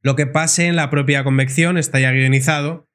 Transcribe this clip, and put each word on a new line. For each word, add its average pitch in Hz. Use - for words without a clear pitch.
Lo 135
que 143
pase 165
en 170
la 151
propia 139
convención 135
está 139
ya 131
guionizado 139